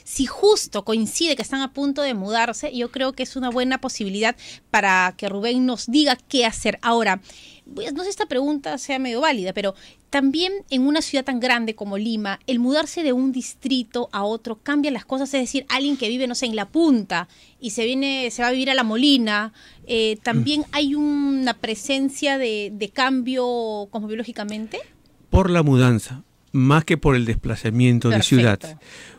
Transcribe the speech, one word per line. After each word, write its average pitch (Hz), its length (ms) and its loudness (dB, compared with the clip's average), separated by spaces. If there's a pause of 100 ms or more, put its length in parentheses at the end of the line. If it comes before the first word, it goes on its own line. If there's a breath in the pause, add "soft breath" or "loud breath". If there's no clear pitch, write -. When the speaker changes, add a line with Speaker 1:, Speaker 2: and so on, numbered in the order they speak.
Speaker 1:
si - 240 -4
justo - 580 2
coincide 226 520 0
que 220 60 -4
están 269 180 -4
a 262 120 -6
punto 277 300 -2
de 269 120 -2
mudarse, 226 600 -2
yo 240 140 -4
creo 262 220 -2
que 262 100 -6
es - 140 -10
una 254 120 -4
buena 254 320 0
posibilidad 220 540 -2 (360 loud breath)
para 185 460 4
que 202 120 -6
Rubén 240 380 0
nos 247 200 -4
diga 269 320 4 (100)
qué 240 180 2
hacer. 220 360 -4
Ahora, 220 380 2 (440 loud breath)
voy - 220 -10
a, 285 60 -8
no 285 60 -8
sé 359 80 -6
si 403 40 -6
esta 415 160 -4
pregunta 285 500 -2
sea 262 220 -6
medio 247 220 -4
válida, 226 320 0
pero 196 240 -4 (340 loud breath)
también 285 420 2 (180)
en 254 120 0
una 294 200 2
ciudad 269 220 -2
tan 254 140 -4
grande 233 380 0
como 202 200 -6
Lima, 214 520 -4
el 247 100 0
mudarse 302 460 0
de 269 80 2
un 262 180 0
distrito 247 800 -4
a 202 140 -4
otro 220 360 -6
cambia 294 300 0
las 233 140 -6
cosas, 269 300 -4
es 262 80 0
decir, 247 260 -4
alguien 269 280 0
que 220 120 -2
vive, 254 180 -2
no 240 80 -4
sé, 247 120 -4
en 220 100 -2
La 202 120 -4
Punta 220 600 2 (320 soft breath)
y 247 100 -8
se 226 140 -4
viene, 262 480 -2
se 247 100 -6
va 240 60 2
a 247 40 2
vivir 262 180 0
a 269 40 2
La 262 80 2
Molina, 220 720 2 (380 loud breath)
eh, 220 320 0
también 254 400 0
Speaker 2:
Mm. - 100 -4
Speaker 1:
hay 294 220 0
una 285 600 0
presencia 269 840 -2
de, 214 340 -4
de 202 160 -6
cambio 247 1000 -2
cosmobiológicamente. 214 880 -8 (500)
Speaker 2:
Por 185 220 6
la 170 120 4
mudanza, 127 600 4 (300)
más 143 320 4
que 170 120 0
por 143 200 2
el 120 100 2
desplazamiento 117 840 2
de 113 80 4
Speaker 1:
Perfecto. 120 520 4
Speaker 2:
ciudad. 156 120 -16 (380 loud breath)